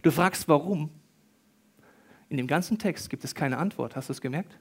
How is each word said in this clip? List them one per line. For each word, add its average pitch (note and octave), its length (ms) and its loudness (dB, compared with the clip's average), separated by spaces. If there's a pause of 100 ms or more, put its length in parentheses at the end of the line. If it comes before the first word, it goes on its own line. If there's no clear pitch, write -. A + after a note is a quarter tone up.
Du E3 80 8
fragst, F3+ 360 2
warum? D#3 420 4 (1400)
In C#3+ 80 -2
dem B2+ 100 -2
ganzen F3 320 0
Text - 320 -4
gibt - 120 -8
es - 120 -10
keine B2+ 240 0
Antwort. D3+ 360 -4
Hast C3 140 -8
du C#3 40 -4
es - 80 -8
gemerkt? D3 400 -6